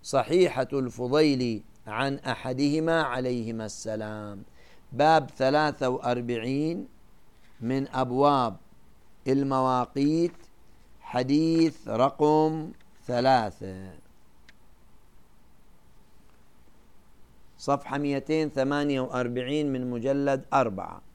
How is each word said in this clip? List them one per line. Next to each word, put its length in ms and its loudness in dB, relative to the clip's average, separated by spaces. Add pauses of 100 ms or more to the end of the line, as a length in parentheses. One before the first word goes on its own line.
صحيحة 680 2
الفضيل 880 0 (240)
عن 320 -4
أحدهما 840 0
عليهما 640 -4
السلام، 760 -8 (500)
باب 440 4
ثلاثة 520 0
وأربعين 1000 -2 (720)
من 280 -2
أبواب 680 2 (720)
المواقيت، 1080 0 (640)
حديث 880 2
رقم 840 2 (340)
ثلاثة، 840 0 (3750)
صفحة 400 -2
مائتين 520 -2
ثمانية 500 0
وأربعين 720 -2
من 180 -4
مجلد 640 0
أربعة. 500 -2 (120)